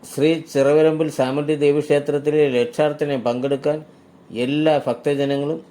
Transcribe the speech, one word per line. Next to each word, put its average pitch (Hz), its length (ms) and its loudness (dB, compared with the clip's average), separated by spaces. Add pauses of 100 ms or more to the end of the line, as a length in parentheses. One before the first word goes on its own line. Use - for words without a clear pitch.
(120)
ശ്രീ 143 180 2 (220)
ചിറവരമ്പിൽ 156 560 4 (100)
ചാമുണ്ഡി 143 460 -2
ദേവീക്ഷേത്രത്തിലെ 147 800 2 (140)
ലക്ഷാർച്ചനയിൽ 143 680 -2
പങ്കെടുക്കാൻ 139 500 -2 (680)
എല്ലാ 151 300 2 (100)
ഭക്തജനങ്ങളും 139 760 -2 (120)